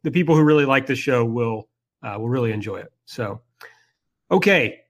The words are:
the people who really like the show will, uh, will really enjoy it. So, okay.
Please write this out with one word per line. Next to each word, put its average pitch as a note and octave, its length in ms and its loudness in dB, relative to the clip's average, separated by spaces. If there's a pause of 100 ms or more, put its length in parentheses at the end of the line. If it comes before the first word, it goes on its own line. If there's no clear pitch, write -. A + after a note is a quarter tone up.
the D#3+ 80 -6
people E3+ 260 2
who D#3 60 4
really D3+ 220 4
like C3+ 220 0
the C3+ 100 -4
show B2 280 0
will, A2+ 440 -4 (340)
uh, G#2 160 -10
will A2+ 100 -8
really B2 240 -2
enjoy G#2 260 -8
it. - 140 -16 (120)
So, G2+ 360 -10 (920)
okay. F3+ 600 2